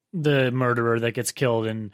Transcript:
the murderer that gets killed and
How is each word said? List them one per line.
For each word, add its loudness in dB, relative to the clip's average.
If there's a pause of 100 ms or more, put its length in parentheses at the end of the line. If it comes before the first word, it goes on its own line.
(140)
the 2
murderer 2
that 0
gets -4
killed 0
and -6